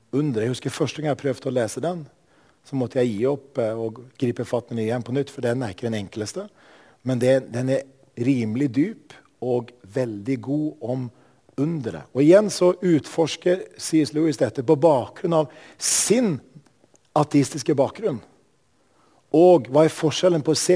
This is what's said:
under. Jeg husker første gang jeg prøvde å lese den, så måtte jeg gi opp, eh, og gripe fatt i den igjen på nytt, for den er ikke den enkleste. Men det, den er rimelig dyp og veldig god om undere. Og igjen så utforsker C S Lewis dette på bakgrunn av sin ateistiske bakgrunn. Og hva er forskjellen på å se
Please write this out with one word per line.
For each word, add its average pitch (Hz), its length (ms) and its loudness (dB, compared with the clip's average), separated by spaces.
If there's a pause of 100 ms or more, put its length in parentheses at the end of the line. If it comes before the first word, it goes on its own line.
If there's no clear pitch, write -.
(120)
under. 139 300 -2
Jeg 131 100 -2
husker 127 180 -6
første 147 320 -6
gang 147 120 -2
jeg - 80 -12
prøvde 135 260 -4
å 127 80 -4
lese 120 240 -2
den, 165 220 -6 (640)
så 139 80 -8
måtte 127 240 -2
jeg 123 140 2
gi 107 120 -2
opp, 139 320 -4
eh, 110 140 -2
og 113 300 -8 (180)
gripe 120 240 -2
fatt 117 240 -4
i 120 80 -8
den 113 80 -2
igjen 117 200 -2
på 127 120 -8
nytt, 139 160 -2
for - 100 -18
den 123 220 -2
er 104 80 -6
ikke 117 160 -8
den 113 140 -4
enkleste. 110 480 -10 (580)
Men 127 120 -2
det, 127 340 2
den 127 160 -4
er 131 160 -2 (340)
rimelig 123 560 0
dyp - 380 -4 (280)
og 123 300 -2 (220)
veldig 117 480 -4
god 151 400 -4
om 123 240 -6 (520)
undere. 131 460 -4 (100)
Og 139 120 2
igjen 190 260 8
så 180 240 2
utforsker 175 880 0 (160)
C 156 240 0
S - 100 -6
Lewis 151 240 0
dette 123 260 -2
på 147 120 4
bakgrunn 151 580 2
av 156 140 2 (320)
sin 208 640 0 (760)
ateistiske 147 640 0
bakgrunn. 139 400 -2 (1120)
Og 160 400 6
hva 151 140 6
er 156 100 0
forskjellen 165 480 0
på 156 80 0
å 151 80 0
se 180 160 2